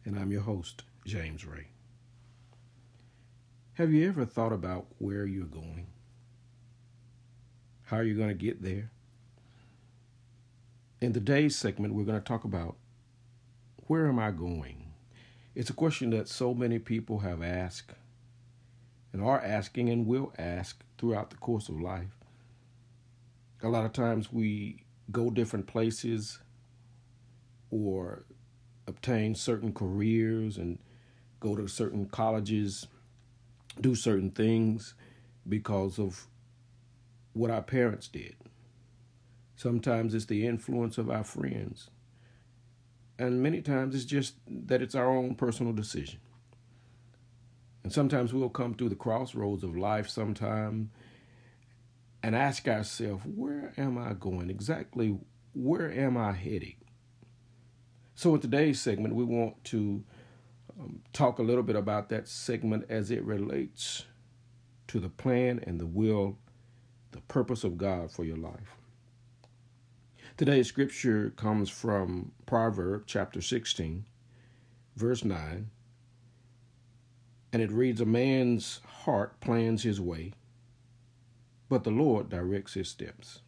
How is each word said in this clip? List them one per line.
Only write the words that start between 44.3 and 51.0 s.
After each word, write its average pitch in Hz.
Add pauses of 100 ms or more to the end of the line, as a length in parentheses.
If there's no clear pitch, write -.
that 123
it's 127
our 131
own 127
personal 117
decision. - (1600)
And 98
sometimes 131
we'll 131
come 120
through 113
the 98
crossroads 110
of 85
life 104
sometime 107 (1300)